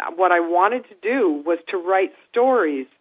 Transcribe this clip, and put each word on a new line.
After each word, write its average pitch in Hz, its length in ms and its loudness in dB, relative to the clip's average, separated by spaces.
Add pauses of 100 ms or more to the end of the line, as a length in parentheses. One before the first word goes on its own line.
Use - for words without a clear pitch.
(160)
what 180 140 2
I 175 80 4
wanted 180 460 0
to - 180 -20
do 190 420 0
was 170 140 0 (120)
to 202 60 -6
write 185 360 0 (180)
stories 196 560 0 (140)